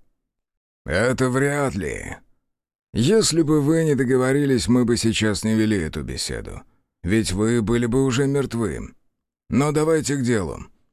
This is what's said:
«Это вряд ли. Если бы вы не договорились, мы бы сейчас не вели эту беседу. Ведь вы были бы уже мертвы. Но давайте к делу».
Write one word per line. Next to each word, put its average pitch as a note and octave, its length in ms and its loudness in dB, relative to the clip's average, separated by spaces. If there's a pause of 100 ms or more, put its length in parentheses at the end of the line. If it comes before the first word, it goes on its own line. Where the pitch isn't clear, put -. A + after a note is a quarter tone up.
(840)
«Это B2 460 0
вряд C#3 460 -2
ли. C#2 400 -8 (760)
Если E3 500 2
бы D3+ 180 4
вы D#3+ 240 2
не D3+ 100 2
договорились, C3 720 2
мы B2 180 4
бы A#2 120 2
сейчас G#2+ 480 0
не A2 100 0
вели A2 240 2
эту D#2 240 -6
беседу. A#1 600 -10 (420)
Ведь G#2 260 0
вы A2 320 0
были A#2 240 0
бы C3 180 0
уже C3+ 220 0
мертвы. A#2 680 -4 (540)
Но C#3+ 220 0
давайте D3+ 460 0
к C#3 60 -2
делу». G2 440 -2 (260)